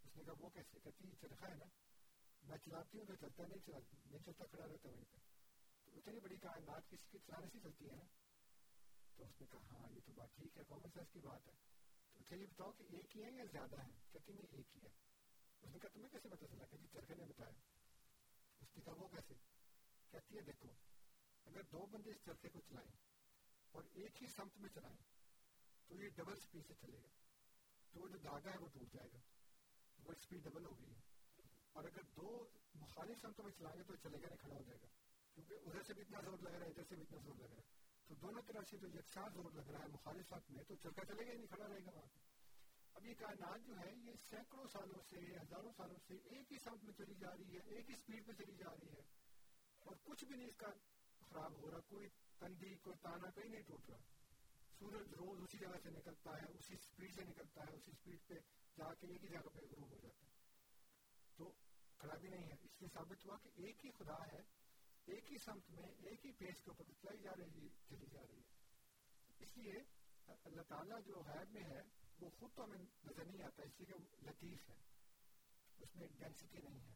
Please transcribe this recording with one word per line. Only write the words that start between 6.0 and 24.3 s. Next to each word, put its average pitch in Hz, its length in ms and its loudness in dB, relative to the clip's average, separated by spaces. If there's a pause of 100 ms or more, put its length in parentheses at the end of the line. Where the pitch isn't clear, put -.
بڑی 185 160 2
کائنات 165 540 2
کسی - 200 -2
کے 202 160 -2
چلانے 165 260 2
سے - 100 -2
چلتی - 280 0
ہے - 40 2
نا۔ - 100 0 (1120)
تو - 80 0
اس - 160 -2
نے - 100 0
کہا - 100 -2
"ہاں، - 320 0
یہ - 140 0
تو - 60 -2
بات 117 240 0
ٹھیک - 220 0
ہے، 151 100 0
کامن 147 260 0
سینس 175 160 2
کی 170 100 -2
بات - 260 0
ہے۔ - 60 -8 (600)
تو - 80 -10
اچھا 175 160 2
یہ 196 100 4
بتاؤ 190 260 2
کہ 220 180 -4
ایک 180 260 0
ہی 214 80 4
ہے 240 80 4
یا 254 200 4
زیادہ 143 300 6
ہے؟" 127 80 2 (220)
کہتی 160 200 -2
"نہیں، 202 180 0
ایک 135 260 -2
ہی - 60 -6
ہے۔" - 80 -4 (720)
اس - 120 -2
نے 175 60 0
کہا - 100 0
"تمہیں 240 200 -2
کیسے - 200 -2
پتا - 180 -2
چلا؟" - 240 -2
کہتی - 220 -4
"چرخے - 220 0
نے 170 100 0
بتایا۔" - 300 -2 (1040)
اس - 160 -6
نے - 80 -2
کہا 160 80 2
"وہ 185 160 0
کیسے؟" 170 260 2 (760)
کہتی - 260 -2
ہے 214 40 6
دیکھو، 147 280 0 (760)
اگر 190 180 0
دو 165 240 4
بندے 214 240 2
اس 208 140 2
چرخے 170 240 2
کو 170 120 0
چلائیں - 360 -2 (760)
اور 160 220 0
ایک 208 300 0
ہی 247 40 2
سمت 196 320 0